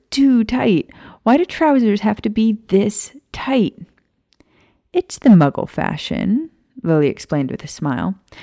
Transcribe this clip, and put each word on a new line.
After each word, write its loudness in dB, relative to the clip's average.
too 2
tight. 0
Why 4
do 2
trousers 0
have -2
to -2
be 0
this -2
tight?" -2
"It's -4
the 2
Muggle 4
fashion," -4
Lily 2
explained -6
with -12
a -12
smile. -6